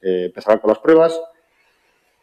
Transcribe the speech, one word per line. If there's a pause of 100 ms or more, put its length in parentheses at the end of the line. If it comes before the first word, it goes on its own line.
eh,
empezarán
con
las
pruebas. (1040)